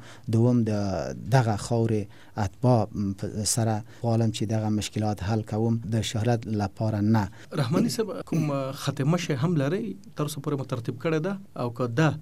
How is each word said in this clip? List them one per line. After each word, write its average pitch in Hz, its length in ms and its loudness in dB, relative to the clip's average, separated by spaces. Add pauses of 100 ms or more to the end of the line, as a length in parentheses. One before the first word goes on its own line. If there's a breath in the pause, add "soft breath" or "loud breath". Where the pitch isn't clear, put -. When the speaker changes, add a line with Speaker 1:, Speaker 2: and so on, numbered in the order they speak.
(280 loud breath)
Speaker 1:
دوم 117 360 4
د 107 80 0 (640)
دغه 113 200 4 (100)
خاورې 113 360 2 (420 loud breath)
اتباع 117 420 2 (340)
په 104 240 -4
سره 113 320 0 (280 loud breath)
غواړم 113 320 4
چې - 80 -2
دغه 107 260 0
مشکلات 107 540 -2
حل 107 180 0
کوم، 113 400 0 (100)
د 113 100 0
شهرت 113 460 0
لپاره 104 540 0
نه. 104 280 4 (240 loud breath)
Speaker 2:
رحماني 170 360 2
صاحب، - 360 -4
کوم 143 460 -2
ختمه 143 460 0
شی 175 160 -2
هم 156 220 0
لرئ 151 280 0 (320)
تر 151 80 -2
اوسه 147 180 -6
پورې 147 160 -2
مو 135 60 -4
ترتیب 120 400 -6
کړې 160 240 2
ده؟ 196 100 -4 (200)
او 123 120 -2
که 120 180 -2
ده، 143 220 4 (120)